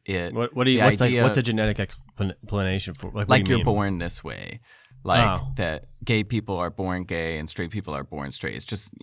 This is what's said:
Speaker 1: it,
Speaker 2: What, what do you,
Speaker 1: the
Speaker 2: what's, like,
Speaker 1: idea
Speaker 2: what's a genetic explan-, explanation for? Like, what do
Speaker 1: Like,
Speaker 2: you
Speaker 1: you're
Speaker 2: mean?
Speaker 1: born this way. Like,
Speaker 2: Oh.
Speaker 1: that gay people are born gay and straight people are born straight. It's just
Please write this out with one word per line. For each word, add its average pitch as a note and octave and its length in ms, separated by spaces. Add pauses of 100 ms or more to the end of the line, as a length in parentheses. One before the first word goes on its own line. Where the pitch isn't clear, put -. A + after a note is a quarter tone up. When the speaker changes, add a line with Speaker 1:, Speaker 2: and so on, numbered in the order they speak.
Speaker 1:
it, F2+ 280
Speaker 2:
What, A#2 220
what B2 100
do C3 60
you, B2+ 80
Speaker 1:
the A2 60
Speaker 2:
what's, G#2+ 160
like, B2 60
Speaker 1:
idea B2 160
Speaker 2:
what's A2 140
a C3+ 60
genetic A2 340
explan-, - 640
explanation F#2+ 500
for? - 140
Like, F#2+ 80
what G#2 120
do - 40
Speaker 1:
Like, C3 160
Speaker 2:
you - 60
Speaker 1:
you're A#2 60
Speaker 2:
mean? G#2+ 60
Speaker 1:
born G2+ 320
this E2+ 260
way. C2 360 (440)
Like, F#2 380
Speaker 2:
Oh. - 140
Speaker 1:
that D#2 300 (180)
gay A2 200
people G#2 340
are F2 120
born F2+ 360
gay E2 340
and D2+ 100
straight E2+ 220
people G2 240
are C#2 80
born C#2+ 280
straight. C2 240
It's C2 100
just - 260 (120)